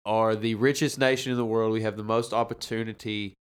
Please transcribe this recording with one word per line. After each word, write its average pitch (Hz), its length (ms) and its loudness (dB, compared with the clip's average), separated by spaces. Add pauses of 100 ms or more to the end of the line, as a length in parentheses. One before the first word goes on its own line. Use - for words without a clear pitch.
are 110 280 4
the 110 220 0
richest 139 420 2
nation 131 320 2
in 123 80 0
the 123 60 0
world. 110 280 2
We 110 100 0
have 107 140 -2
the 107 80 -8
most 113 280 0
opportunity 110 1040 -4 (240)